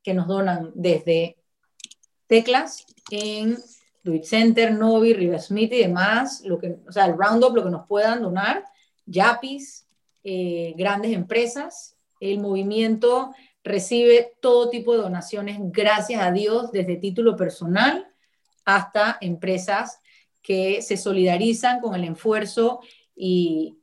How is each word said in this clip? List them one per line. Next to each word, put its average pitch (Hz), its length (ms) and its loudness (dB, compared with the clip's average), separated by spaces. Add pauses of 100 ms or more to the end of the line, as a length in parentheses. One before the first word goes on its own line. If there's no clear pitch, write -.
que 190 120 -4
nos 175 120 -2
donan 180 480 -2
desde 170 600 0 (920)
teclas 247 580 2 (280)
en 214 440 -4 (460)
Do 175 120 -4
It 160 100 -6
Center, 226 480 4
Novi, 226 420 4
Riva 175 240 0
Smith 220 340 -2
y 247 60 2
demás, 208 680 0
lo 180 140 -4
que, 175 200 -8 (100)
o - 20 -20
sea, 190 160 4
el 165 100 0
Roundup, 226 380 4
lo 220 80 2
que 185 80 -2
nos 175 160 -8
puedan 220 340 0
donar, 208 440 -2 (420)
Yapis, 240 800 -2 (380)
eh, 175 520 -6
grandes 202 360 -2
empresas. 233 840 -4 (240)
El 202 180 -4
movimiento 220 920 0 (320)
recibe 240 760 4
todo 240 320 4
tipo 240 220 -2
de 226 100 2
donaciones, 202 580 -6
gracias 208 600 0
a 180 80 2
Dios, 208 400 -2
desde 175 240 -2
título 196 420 0
personal 214 720 0 (580)
hasta 208 560 0
empresas 190 800 -4 (420)
que 190 420 -2
se 202 140 -4
solidarizan 202 840 0
con 214 160 -4
el 180 80 -4
esfuerzo 214 760 -2 (340)
y 170 680 -2